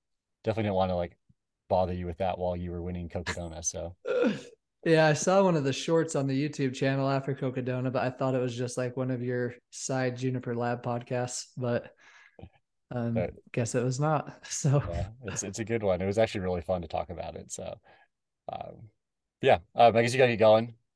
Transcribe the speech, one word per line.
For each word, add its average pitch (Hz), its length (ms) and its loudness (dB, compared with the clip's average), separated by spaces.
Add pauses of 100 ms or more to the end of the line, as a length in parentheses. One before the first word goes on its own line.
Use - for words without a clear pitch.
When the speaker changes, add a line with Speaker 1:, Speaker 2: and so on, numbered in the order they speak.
(440)
Speaker 1:
definitely 110 220 -2
didn't 101 120 0
wanna, 92 200 2
like, 87 200 -4 (520)
bother 92 240 2
you 90 140 -6
with 82 120 -8
that 95 200 -2
while 90 180 -2
you 87 140 -6
were 87 120 -8
winning 87 260 -8
Cocodona, 85 560 -8
so. 85 300 -8 (100)
Speaker 2:
<laughs> 165 400 0 (380)
Yeah, 160 220 6
I 151 80 6
saw 190 300 4
one 180 120 4
of 147 80 0
the 135 100 0
shorts 160 420 0
on 139 100 0
the 139 240 -2
YouTube 135 240 -2
channel 135 340 0
after 135 280 -2
Cocodona, 127 580 -4
but 127 100 0
I 127 60 0
thought 131 240 -2
it 127 80 0
was 123 160 -2
just, 120 200 -4
like, 123 200 -4
one 127 140 -2
of 120 100 -4
your 123 320 -2 (160)
side 127 480 -4
Juniper 127 380 -4
Lab 120 260 -2
podcasts, 123 760 -6
but, 120 380 -2 (960)
um, 117 240 -4
Speaker 1:
But 90 220 -2 (160)
Speaker 2:
guess 117 240 -2
it 120 80 2
was 127 160 -2
not. 151 460 -2
<laughs> - 40 -16
So 139 380 2
Speaker 1:
yeah, 90 220 -4 (140)
it's, 101 200 -6
it's 95 160 -8
a 113 60 -2
good 110 180 -2
one. 92 180 2
It 95 60 0
was 101 100 0
actually 110 240 2
really 90 200 -2
fun 90 200 -2
to 82 60 -10
talk 87 220 -4
about 82 260 -10
it. - 160 -14
So, - 240 -10 (760)
um, - 380 -12 (520)
yeah, 123 180 6 (160)
um, 117 200 8
I 120 60 6
guess 120 120 2
you 131 60 0
gotta 123 140 6
get 101 60 -2
going. 110 360 6 (200)